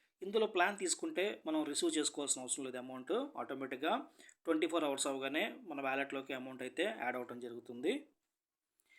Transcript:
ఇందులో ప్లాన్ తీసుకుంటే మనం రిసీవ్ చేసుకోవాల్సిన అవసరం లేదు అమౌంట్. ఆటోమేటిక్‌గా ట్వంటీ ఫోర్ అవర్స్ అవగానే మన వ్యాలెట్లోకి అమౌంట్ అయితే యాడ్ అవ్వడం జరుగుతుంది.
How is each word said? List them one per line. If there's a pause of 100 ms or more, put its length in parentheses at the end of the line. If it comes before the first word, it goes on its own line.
(220)
ఇందులో
ప్లాన్
తీసుకుంటే (240)
మనం (100)
రిసీవ్
చేసుకోవాల్సిన
అవసరం
లేదు
అమౌంట్. (300)
ఆటోమేటిక్‌గా (540)
ట్వంటీ
ఫోర్
అవర్స్
అవగానే (260)
మన
వ్యాలెట్లోకి
అమౌంట్
అయితే (180)
యాడ్
అవ్వడం
జరుగుతుంది. (1080)